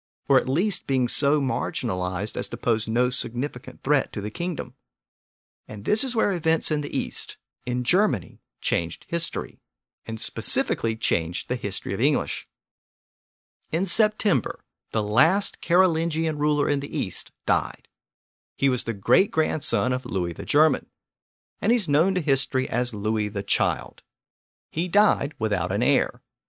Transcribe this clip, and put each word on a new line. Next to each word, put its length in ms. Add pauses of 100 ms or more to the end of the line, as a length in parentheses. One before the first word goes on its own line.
(300)
or 100
at 80
least 400
being 220
so 320
marginalized 960
as 100
to 100
pose 300
no 220
significant 760
threat 300
to 80
the 100
kingdom. 420 (920)
And 160
this 220
is 100
where 160
events 400
in 100
the 160
East, 380 (300)
in 180
Germany, 560 (220)
changed 480
history, 500 (460)
and 140
specifically 760
changed 540
the 60
history 380
of 60
English. 480 (1200)
In 140
September, 800 (280)
the 120
last 580
Carolingian 760
ruler 320
in 100
the 180
East 340 (140)
died. 420 (680)
He 140
was 140
the 100
great-grandson 1000
of 140
Louis 280
the 120
German, 400 (760)
and 100
he's 180
known 260
to 60
history 480
as 240
Louis 340
the 160
Child. 580 (680)
He 160
died 500
without 340
an 120
heir, 380 (280)